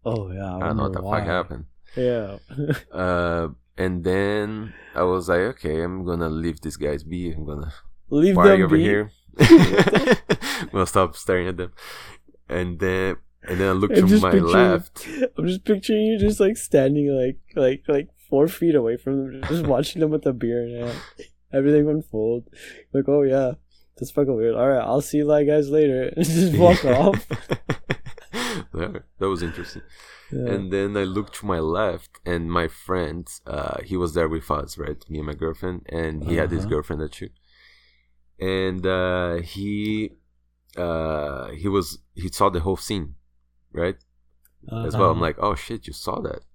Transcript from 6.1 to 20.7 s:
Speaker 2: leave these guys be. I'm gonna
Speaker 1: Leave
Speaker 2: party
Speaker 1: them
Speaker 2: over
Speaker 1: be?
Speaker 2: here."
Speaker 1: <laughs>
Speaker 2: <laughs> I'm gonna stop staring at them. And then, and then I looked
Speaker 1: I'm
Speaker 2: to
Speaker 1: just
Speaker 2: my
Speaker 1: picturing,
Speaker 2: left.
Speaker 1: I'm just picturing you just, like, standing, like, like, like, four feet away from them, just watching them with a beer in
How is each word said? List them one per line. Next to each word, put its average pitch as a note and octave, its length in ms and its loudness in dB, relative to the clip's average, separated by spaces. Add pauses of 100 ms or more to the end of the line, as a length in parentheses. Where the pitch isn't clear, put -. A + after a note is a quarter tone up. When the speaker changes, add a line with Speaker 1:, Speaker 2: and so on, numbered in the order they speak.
Speaker 2:
leave D#2+ 320 -4
these D#2 160 -10
guys D2 260 -4
be. F2 280 -8
I'm D2+ 140 -6
gonna D2 280 -10 (360)
Speaker 1:
Leave F3 260 4
Speaker 2:
party F#3+ 220 8
Speaker 1:
them F#3 80 4
Speaker 2:
over D#3+ 120 4
Speaker 1:
be? D#3+ 60 4
Speaker 2:
here." - 360 0
Speaker 1:
<laughs> - 100 -20
Speaker 2:
<laughs> - 100 -18
I'm - 1300 6
gonna F#2+ 140 2
stop F2+ 300 2
staring F#2 320 -2
at F2+ 100 -6
them. F2+ 140 -8 (760)
And F2 320 -4
then, F#2 360 0 (280)
and F2+ 160 -4
then F#2+ 100 2
I - 20 2
looked F#2+ 260 2
Speaker 1:
I'm F#3+ 60 8
Speaker 2:
to F#3 40 6
Speaker 1:
just G#3 140 8
Speaker 2:
my F#3+ 100 4
Speaker 1:
picturing, F3 220 4
Speaker 2:
left. F#3 540 2 (300)
Speaker 1:
I'm E3 100 -2
just F#3 180 -4
picturing G#3+ 380 2
you A3 160 0
just, G#3 200 2
like, G#3+ 180 2
standing, C#3+ 520 4
like, C3+ 300 0 (160)
like, C3+ 320 2
like, D3 220 0 (200)
four C#3 180 4
feet E3+ 280 2
away A#2+ 220 2
from C3+ 340 -4
them, C3+ 180 -14
just D#3+ 160 -2
watching C#3+ 360 0
them D#3 100 2
with D3+ 160 -2
a C3+ 60 0
beer A#2+ 340 -4
in A#2+ 80 -10 (100)